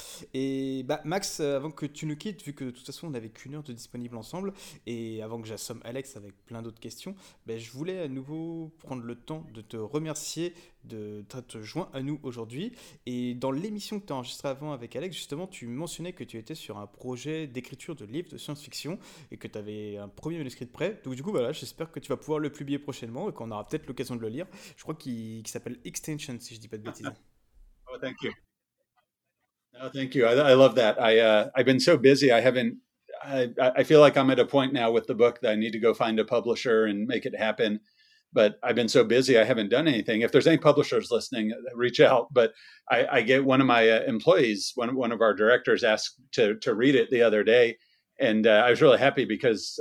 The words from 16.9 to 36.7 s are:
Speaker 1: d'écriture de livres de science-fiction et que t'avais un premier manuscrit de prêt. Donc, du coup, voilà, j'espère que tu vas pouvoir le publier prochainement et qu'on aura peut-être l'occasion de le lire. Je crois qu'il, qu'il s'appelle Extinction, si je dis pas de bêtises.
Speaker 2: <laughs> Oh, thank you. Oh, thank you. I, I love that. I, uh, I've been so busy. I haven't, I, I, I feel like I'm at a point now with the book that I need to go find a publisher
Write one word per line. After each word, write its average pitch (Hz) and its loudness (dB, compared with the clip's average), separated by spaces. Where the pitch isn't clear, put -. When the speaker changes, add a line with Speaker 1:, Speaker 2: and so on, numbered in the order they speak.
Speaker 1:
d'écriture 127 -14
de 107 -18
livres 143 -12
de - -16
science-fiction 147 -12
et 117 -18
que 107 -14
t'avais 107 -12
un 101 -14
premier 165 -12
manuscrit 131 -12
de - -18
prêt. 196 -8
Donc, 131 -10
du 131 -12
coup, 190 -10
voilà, 135 -2
j'espère - -14
que 143 -14
tu - -14
vas 127 -4
pouvoir 151 -6
le 151 -4
publier 143 -8
prochainement 139 -12
et - -8
qu'on 113 -12
aura 104 -10
peut-être 156 -10
l'occasion 123 -10
de 113 -10
le 110 -6
lire. 143 -10
Je - -20
crois 160 -12
qu'il, 113 -12
qu'il - -18
s'appelle 123 -12
Extinction, 147 -12
si - -20
je 110 -20
dis 110 -20
pas 107 -14
de 107 -18
bêtises. 113 -14
Speaker 2:
<laughs> - -14
Oh, 127 -16
thank 131 -10
you. 113 -8
Oh, 131 -10
thank 135 -6
you. 123 4
I, 117 4
I 139 6
love 131 8
that. 113 2
I, 113 4
uh, 107 4
I've 131 2
been 131 4
so 156 4
busy. 135 6
I 117 6
haven't, 123 2
I, 135 -2
I, 127 2
I 131 4
feel 156 8
like 143 8
I'm 135 4
at 127 4
a 117 4
point 135 2
now 117 0
with 117 0
the 135 -4
book 117 2
that 113 2
I - 0
need 110 -2
to 113 -4
go 110 2
find 113 -2
a 107 2
publisher 110 0